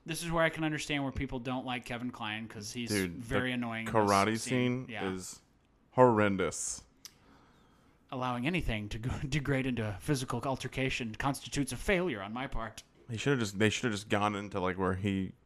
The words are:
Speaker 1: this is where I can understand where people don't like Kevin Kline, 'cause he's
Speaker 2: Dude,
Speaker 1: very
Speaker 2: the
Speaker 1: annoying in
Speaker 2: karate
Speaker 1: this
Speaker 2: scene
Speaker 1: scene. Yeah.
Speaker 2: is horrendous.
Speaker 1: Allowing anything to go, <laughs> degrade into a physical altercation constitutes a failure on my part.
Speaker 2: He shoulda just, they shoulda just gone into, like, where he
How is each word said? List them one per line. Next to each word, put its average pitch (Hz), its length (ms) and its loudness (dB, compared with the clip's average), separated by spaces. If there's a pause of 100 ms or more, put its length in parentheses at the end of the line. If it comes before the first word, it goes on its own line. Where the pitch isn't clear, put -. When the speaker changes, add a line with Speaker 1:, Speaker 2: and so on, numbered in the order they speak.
Speaker 1:
this 160 180 -6
is 170 80 -4
where 165 100 4
I 160 60 6
can 160 160 -2
understand 151 380 -2
where 135 100 -2
people 135 260 -4
don't 127 280 -4
like 123 180 -4
Kevin 120 260 -6
Kline, 110 380 -6
'cause 107 240 -10
he's 120 160 -4
Speaker 2:
Dude, 95 340 0
Speaker 1:
very 110 280 0
Speaker 2:
the 127 40 -2
Speaker 1:
annoying 113 320 -4
in 110 60 -4
Speaker 2:
karate 101 400 6
Speaker 1:
this 113 120 -2
Speaker 2:
scene 123 420 2
Speaker 1:
scene. - 20 -
Yeah. 98 220 -2
Speaker 2:
is 92 300 -8 (500)
horrendous. 104 920 4 (1300)
Speaker 1:
Allowing 123 340 -2
anything 117 420 0
to 113 100 -6
go, 117 200 -2
<laughs> 143 100 -4
degrade 131 380 0
into 117 200 0
a 101 140 -4
physical 131 440 0
altercation 131 760 -2
constitutes 135 540 -2
a 123 40 -4
failure 175 460 0
on 101 100 -6
my 127 140 -4
part. 113 360 -6 (280)
Speaker 2:
He 117 60 -4
shoulda 135 240 2
just, 98 180 -2
they 107 120 6
shoulda 110 240 0
just 104 140 -6
gone 104 260 2
into, 101 260 -4
like, 90 180 0
where 92 160 2
he 95 380 0 (120)